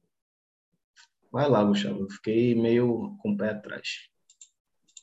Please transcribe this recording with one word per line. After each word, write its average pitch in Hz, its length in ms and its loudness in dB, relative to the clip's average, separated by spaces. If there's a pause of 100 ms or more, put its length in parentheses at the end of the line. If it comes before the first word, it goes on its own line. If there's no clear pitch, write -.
(1300)
vai 143 180 0
lá, 107 160 4
Gustavo, 101 380 0
eu 95 80 -8
fiquei 117 440 0
meio 113 640 2
com 104 140 -4
o 101 40 -2
pé 107 140 -2
atrás. - 580 -10 (960)